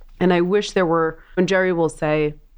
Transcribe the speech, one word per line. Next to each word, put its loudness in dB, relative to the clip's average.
And 4
I 2
wish -2
there 0
were, -2
when 2
Jerry 2
will 0
say, -2